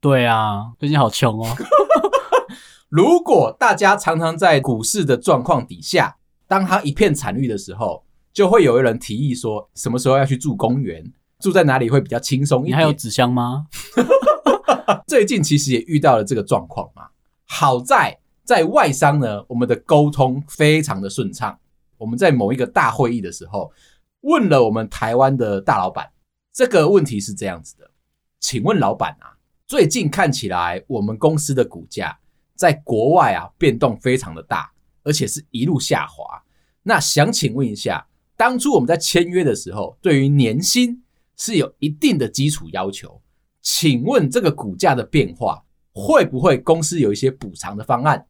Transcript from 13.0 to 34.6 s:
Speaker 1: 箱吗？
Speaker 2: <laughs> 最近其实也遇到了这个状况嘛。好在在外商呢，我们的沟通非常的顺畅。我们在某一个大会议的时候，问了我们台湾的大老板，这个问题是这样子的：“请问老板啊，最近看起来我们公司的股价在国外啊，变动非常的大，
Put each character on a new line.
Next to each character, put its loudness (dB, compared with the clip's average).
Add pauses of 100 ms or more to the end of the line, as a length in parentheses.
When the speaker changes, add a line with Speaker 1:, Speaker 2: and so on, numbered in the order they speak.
Speaker 1:
箱 0
吗？ -4 (720)
Speaker 2:
<laughs> -2
最 4
近 -2
其 2
实 -2
也 0
遇 0
到 4
了 0
这 -4
个 -2
状 -2
况 -10
嘛。 -20 (380)
好 0
在 0 (240)
在 2
外 2
商 2
呢， -2
我 -12
们 0
的 2
沟 2
通 -2
非 2
常 -6
的 -6
顺 -6
畅。 -8 (380)
我 -14
们 -6
在 4
某 2
一 -2
个 0
大 0
会 0
议 -4
的 -10
时 -16
候， -10 (480)
问 2
了 6
我 2
们 -4
台 -4
湾 4
的 -2
大 0
老 -2
板， -12 (440)
这 0
个 2
问 4
题 -6
是 -8
这 -10
样 -8
子 -20
的 -20 (480)
：“请 -4
问 2
老 0
板 -6
啊， -20 (320)
最 2
近 -2
看 0
起 -6
来 -4
我 -6
们 -4
公 -2
司 -4
的 0
股 -20
价 -10 (380)
在 2
国 -2
外 4
啊， -6
变 2
动 -2
非 -2
常 -8
的 -16
大， -6 (320)